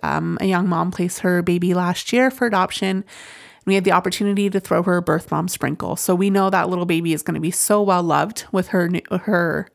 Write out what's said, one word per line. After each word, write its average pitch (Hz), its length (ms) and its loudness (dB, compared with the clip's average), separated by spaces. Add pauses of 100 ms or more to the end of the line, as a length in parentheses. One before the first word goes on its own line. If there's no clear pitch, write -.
um, 160 380 -2
a 196 60 -2
young 180 220 2
mom 175 220 0
place 180 300 -4
her 180 220 2
baby 175 320 0
last 180 380 -2
year 254 180 4
for 254 160 -2
adoption. 190 580 0 (600)
We 190 80 4
had 190 100 2
the 190 80 4
opportunity 202 580 2
to 196 80 0
throw 175 260 0
her 180 120 2
a 175 60 0
birth 156 280 -2
mom 160 160 -2
sprinkle. - 500 -4
So - 180 0
we 196 160 2
know 196 200 4
that 180 200 0
little 175 160 -2
baby 165 260 0
is 151 100 -2
gonna 160 160 -4
be 160 140 -2
so 208 300 2
well 185 200 2
loved 160 480 0
with 185 180 -2
her 175 200 2
new, 175 220 -2
her 180 640 0